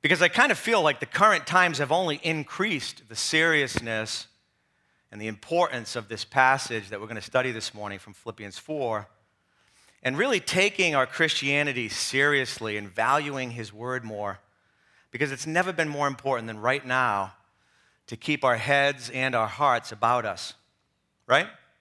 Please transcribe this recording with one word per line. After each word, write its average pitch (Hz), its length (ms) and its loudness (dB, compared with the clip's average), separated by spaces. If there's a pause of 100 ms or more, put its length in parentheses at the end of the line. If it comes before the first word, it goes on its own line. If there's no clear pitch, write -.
Because 143 200 4
I 175 60 6
kind 254 240 4
of 185 60 0
feel 220 240 2
like 151 180 2
the 143 60 -4
current 185 420 4
times 175 300 4
have 139 120 -2
only 160 340 0
increased 160 840 -4
the 113 80 -14
seriousness 123 1120 0 (880)
and 104 80 -14
the 110 60 -6
importance 127 680 -2
of 113 140 -8
this 107 160 -8
passage 131 640 2
that 104 100 -8
we're 107 80 -12
gonna 107 140 -10
study 127 320 -2
this 110 200 -10
morning 101 260 -10
from - 120 -20
Philippians 104 480 -14
four, 120 480 -4 (920)
and 127 160 -2
really 220 240 2
taking 185 520 2
our 131 140 4
Christianity 143 800 0
seriously 135 880 0
and 101 180 -10
valuing 135 580 0
his 113 200 -10
word 123 320 -8
more, 104 380 -8 (680)
because 135 220 -2
it's 135 160 -8
never 175 240 0
been 160 160 0
more 147 200 -2
important 131 400 -2
than 110 120 -10
right 131 260 0
now 117 520 0 (680)
to 113 100 -12
keep 147 260 -2
our 123 140 4
heads 139 520 0
and 131 240 -2
our 113 140 2
hearts 123 460 0
about 117 320 2
us, 95 280 -8 (720)
right? 156 200 4 (340)